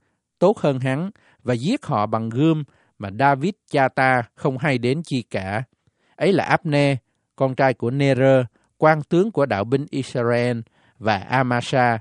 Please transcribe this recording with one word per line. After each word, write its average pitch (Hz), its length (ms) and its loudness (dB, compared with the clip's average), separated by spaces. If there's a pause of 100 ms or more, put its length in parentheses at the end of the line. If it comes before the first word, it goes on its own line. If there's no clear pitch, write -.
(380)
tốt 196 200 2
hơn 135 220 0
hắn, 135 300 -4 (320)
và 123 120 -2
giết 156 320 -4
họ 107 200 0
bằng 113 220 -2
gươm 151 360 0 (340)
mà 101 200 -8
David 139 340 2 (180)
cha 135 180 2
ta 131 340 2 (120)
không 131 240 -4
hay 131 200 0
đến 127 260 -2
chi 131 180 -4
cả. 101 400 -6 (540)
Ấy 175 160 2
là 143 120 2
Abner, 143 520 0 (400)
con 135 180 0
trai 131 200 2
của 117 160 -4
Nê-rơ, 135 540 2 (320)
quan 156 260 2
tướng 185 280 0
của 143 160 0
đạo 104 180 -2
binh 135 260 -2
Israel, 120 680 -2 (380)
và 104 200 0
Amasa, 123 840 0